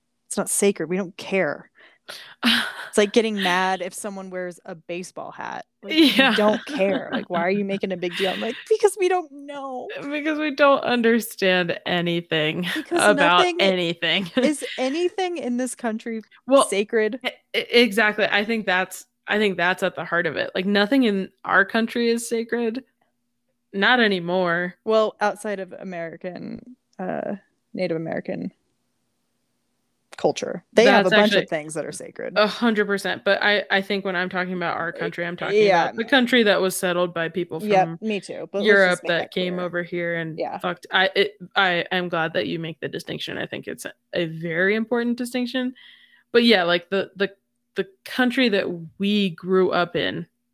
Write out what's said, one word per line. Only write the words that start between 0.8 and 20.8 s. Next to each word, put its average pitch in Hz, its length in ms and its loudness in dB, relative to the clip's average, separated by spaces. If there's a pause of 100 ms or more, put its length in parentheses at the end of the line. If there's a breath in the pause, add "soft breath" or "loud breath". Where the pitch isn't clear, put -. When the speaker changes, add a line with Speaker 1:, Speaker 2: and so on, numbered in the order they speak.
Speaker 1:
We 185 80 -2
don't 196 200 -6
care." 180 520 -4 (720 loud breath)
Speaker 2:
<laughs> 233 80 4 (360 loud breath)
Speaker 1:
It's - 100 -2
like 208 140 4
getting 220 300 2
mad 185 400 0
if 190 120 -8
someone 196 360 -12
wears 180 340 -10
a 190 100 -14
baseball 170 580 -12
hat. - 340 -12 (180)
Like, 254 120 -4
you 302 200 8
Speaker 2:
Yeah. 247 180 6
Speaker 1:
don't 208 320 2
care. 202 460 -2
Like, - 180 -6
why 170 120 -2
are 180 100 0
you 202 140 -2
making 196 260 -4
a 180 60 -6
big 175 180 -6
deal? 185 160 0
I'm 190 80 -6
like, 226 160 -6 (140)
"Because 427 280 2
we 359 120 2
don't 359 240 -2
know." 277 560 -12 (120)
Speaker 2:
Because 294 380 -4
we 302 120 -2
don't 277 280 6
understand 214 1040 2
anything 170 880 0
Speaker 1:
Because 320 320 -2
Speaker 2:
about 208 340 6
Speaker 1:
nothing 359 200 2
Speaker 2:
anything. 175 760 0
<laughs> - 40 2
Speaker 1:
is 277 260 2 (140)
anything 349 640 -2
in 247 180 -4
this 254 180 -4
country 226 460 -6 (260 soft breath)
Speaker 2:
Well, 269 220 6
Speaker 1:
sacred? 214 560 0
Speaker 2:
e-, - 340 -6
e-, - 100 -4
exactly. 214 600 2
I 208 140 0
think 220 200 -4
that's, 185 420 -2 (200)
I 208 100 0
think 202 200 2
that's 180 260 2
at 185 120 -2
the 160 100 -8
heart 175 200 -2
of 151 120 -4
it. - 180 -4
Like, 185 100 -2
nothing 202 380 4